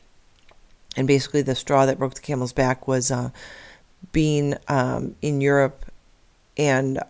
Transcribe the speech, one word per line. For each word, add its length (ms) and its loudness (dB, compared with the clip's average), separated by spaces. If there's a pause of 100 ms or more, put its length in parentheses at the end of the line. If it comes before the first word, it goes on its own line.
(960)
And 140 0
basically 320 2
the 140 0
straw 320 2
that 120 0
broke 140 -4
the 80 -16
camel's 320 -4
back 340 -2
was, 240 0
uh, 200 -2 (800)
being, 440 0 (100)
um, 560 -2
in 180 0
Europe 460 2 (720)
and 520 0